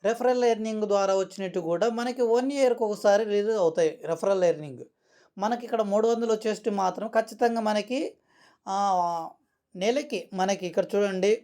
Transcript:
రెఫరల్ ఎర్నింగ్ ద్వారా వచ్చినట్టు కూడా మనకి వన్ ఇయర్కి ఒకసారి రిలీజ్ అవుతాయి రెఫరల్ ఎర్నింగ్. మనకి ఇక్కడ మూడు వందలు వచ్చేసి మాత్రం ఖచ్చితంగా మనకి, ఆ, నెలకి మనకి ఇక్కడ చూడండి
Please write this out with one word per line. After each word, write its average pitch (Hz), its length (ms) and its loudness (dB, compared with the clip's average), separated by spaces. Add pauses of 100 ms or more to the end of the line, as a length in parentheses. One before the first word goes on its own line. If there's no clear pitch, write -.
రెఫరల్ 247 400 2
ఎర్నింగ్ 220 480 0
ద్వారా 196 300 4
వచ్చినట్టు 190 380 -4
కూడా 170 300 0
మనకి 240 320 -4
వన్ 240 300 2
ఇయర్కి 254 320 2
ఒకసారి 208 400 2
రిలీజ్ 208 260 0
అవుతాయి 170 420 2 (140)
రెఫరల్ 185 380 0
ఎర్నింగ్. 151 400 -2 (540)
మనకి 233 280 -2
ఇక్కడ 226 160 -2
మూడు 208 260 2
వందలు 233 260 0
వచ్చేసి 220 360 -2
మాత్రం 196 380 -2
ఖచ్చితంగా 226 540 0
మనకి, 214 380 -2 (680)
ఆ, 196 100 -2 (1000)
నెలకి 226 580 -2
మనకి 190 340 0
ఇక్కడ 180 180 0 (100)
చూడండి 196 380 2 (100)